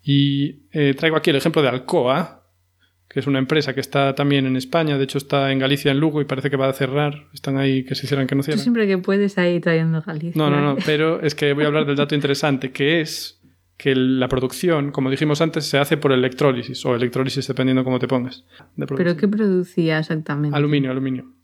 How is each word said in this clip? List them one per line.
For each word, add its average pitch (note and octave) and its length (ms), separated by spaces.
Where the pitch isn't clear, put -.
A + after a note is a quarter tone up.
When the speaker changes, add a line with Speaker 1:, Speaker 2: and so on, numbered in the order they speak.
Speaker 1:
Y, C#3+ 600
eh, C#3+ 260
traigo D#3+ 200
aquí D#3+ 120
el C#3+ 60
ejemplo D#3 260
de C3+ 60
Alcoa, C3 760
que C3+ 100
es B2 80
una C3+ 120
empresa C#3 340
que C3+ 80
está C#3 340
también C#3+ 300
en C3 100
España, D3 420
de C3+ 60
hecho C3+ 140
está C#3 340
en C3+ 80
Galicia, C#3 320
en C3+ 80
Lugo, D3+ 220
y C#3 40
parece C3+ 240
que C#3 80
va C3+ 120
a C3 40
cerrar. C#3+ 600
Están C3+ 240
ahí C3+ 260
que C3 120
se C3 120
cierran, C#3 200
que C3+ 80
no C#3 60
Speaker 2:
Tú C#3 40
Speaker 1:
cierran. D#3 180
Speaker 2:
siempre A#3 240
que F#3+ 120
puedes G3 380
ahí F3 220
trayendo D#3+ 420
Galicia. D#3+ 400
Speaker 1:
No, D3 80
no, C#3+ 120
no, C#3+ 240
pero D#3 360
es D3+ 140
que D3 180
voy D3 120
a - 20
hablar D3+ 180
del C#3+ 120
dato D3 180
interesante, C#3 560
que D3+ 300
es - 340
que C3+ 180
la C3 320
producción, C#3+ 640
como C3 180
dijimos D3 320
antes, D#3+ 240
se C#3 120
hace C#3+ 200
por C#3 140
electrólisis, B2+ 720
o B2+ 100
electrólisis B2+ 520
dependiendo C3 380
cómo B2+ 120
te B2 120
pongas, B2+ 340
de D3 100
Speaker 2:
¿Pero - 20
Speaker 1:
producción. E3+ 200
Speaker 2:
qué G#3 100
producía F3+ 720
exactamente? D3+ 580
Speaker 1:
Aluminio, D3 340
aluminio. C3 340